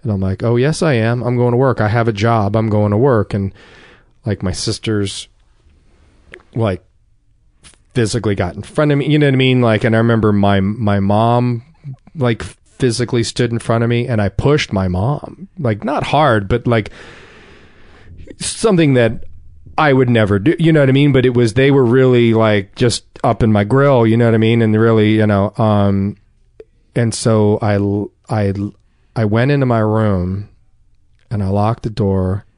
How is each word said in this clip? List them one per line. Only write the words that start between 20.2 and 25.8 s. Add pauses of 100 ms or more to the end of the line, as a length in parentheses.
do,
you
know
what
I
mean?
But
it
was,
they
were
really,
like,
just (180)
up
in
my
grill,
you
know
what
I
mean?
And
really,
you
know,
um, (760)